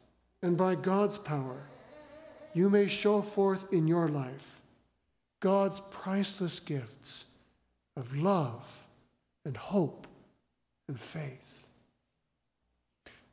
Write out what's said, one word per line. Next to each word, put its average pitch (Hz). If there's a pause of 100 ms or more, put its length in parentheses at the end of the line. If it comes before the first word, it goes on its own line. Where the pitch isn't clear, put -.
(420)
and 175
by 185
God's 196
power, 139 (880)
you 185
may 202
show 208
forth 196
in 165
your 170
life 131 (800)
God's 196 (100)
priceless 190
gifts - (680)
of 131
love 151 (580)
and 135
hope - (800)
and 131
faith. - (1600)